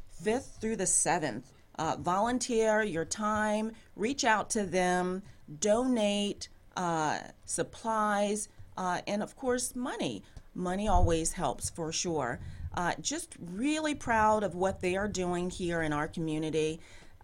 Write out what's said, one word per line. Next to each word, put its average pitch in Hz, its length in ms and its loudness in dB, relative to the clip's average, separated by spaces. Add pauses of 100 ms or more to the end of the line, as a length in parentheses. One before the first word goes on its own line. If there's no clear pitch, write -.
fifth 220 500 -4
through 220 180 -2
the 185 100 0
seventh. 147 640 0 (260)
Uh, 156 220 0
volunteer 220 840 2
your 165 220 -2
time, 214 640 0 (240)
reach 262 300 0
out 214 240 4
to 208 160 0
them, 180 580 2 (360)
donate, 208 880 2 (260)
uh, 160 440 0 (260)
supplies, 208 1040 0 (260)
uh, 180 320 -2
and 202 160 0
of - 120 -10
course, 247 400 -2
money. 247 480 -4 (320)
Money 185 320 -2
always 170 460 4
helps - 360 -2
for 160 220 -6
sure. 147 480 0 (360)
Uh, 175 240 0
just - 400 -4
really 269 540 0
proud 220 500 4
of 175 120 0
what 190 260 0
they 180 140 2
are 202 120 0
doing 180 440 0
here 170 320 0
in 151 100 0
our 151 140 0
community. 156 720 0 (440)